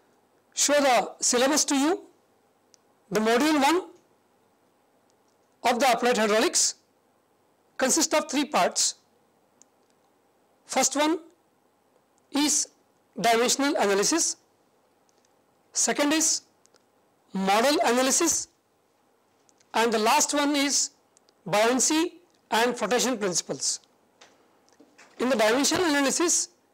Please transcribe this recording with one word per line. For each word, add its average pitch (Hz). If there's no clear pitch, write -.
show -
the 254
syllabus 269
to 294
you. 302
The 185
module 247
one 320
of 233
the 262
applied 240
hydraulics 220
consists 302
of 302
three 285
parts. -
First -
one 302
is -
dimensional 240
analysis, 208
second 285
is -
model 214
analysis, 262
and 226
the 220
last 247
one 285
is 277
buoyancy 254
and 240
flotation 226
principles. 180
In 247
the 262
dimensional 262
analysis, 285